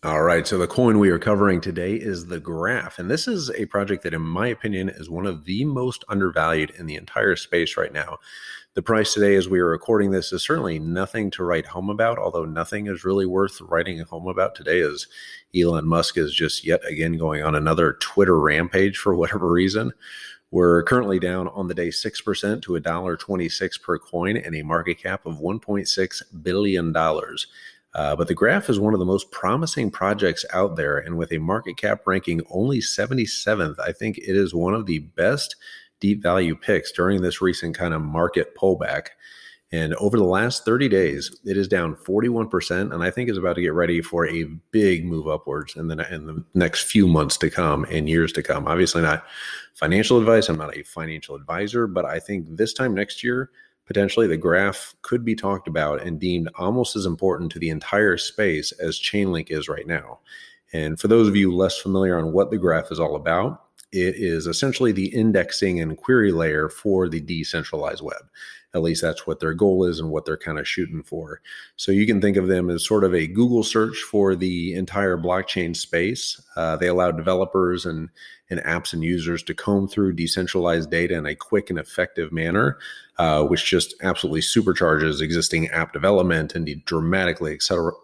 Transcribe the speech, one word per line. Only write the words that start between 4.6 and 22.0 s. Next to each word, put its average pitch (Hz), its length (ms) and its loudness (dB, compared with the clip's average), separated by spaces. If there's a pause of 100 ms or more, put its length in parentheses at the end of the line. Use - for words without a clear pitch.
is 80 220 -10
one 87 160 -6
of 85 180 -6
the 98 220 -2
most 127 420 -4
undervalued 82 720 0
in 87 80 -12
the 78 100 -8
entire 95 400 0
space 85 400 -2
right 80 160 -2
now. 76 260 -8 (580)
The 95 60 -2
price 110 320 2
today, 101 220 6
as 92 140 4
we 92 100 4
are 87 80 4
recording 101 440 2
this, 92 200 -2
is 90 100 -4
certainly 104 380 -2
nothing 92 520 -4
to - 120 -6
write 85 220 0
home 95 240 -8
about, 113 280 0
although 87 280 -2
nothing 82 420 -6
is 92 160 -6
really 95 220 2
worth 95 340 0
writing 87 400 -2
home 82 280 -10
about 92 280 0
today 80 240 0
as 73 260 -2 (480)
Elon 85 320 2
Musk 82 320 2
is 76 160 0
just - 320 -2
yet 82 200 2
again 82 320 -2
going 78 260 -2
on 78 120 0
another 80 440 2
Twitter 92 400 4
rampage 87 560 2
for - 180 0
whatever 87 380 0
reason. 95 400 2 (600)
We're 87 320 6
currently 101 360 2
down 90 300 -2
on 98 180 -6
the 87 60 -4
day 85 180 -2
six - 300 -6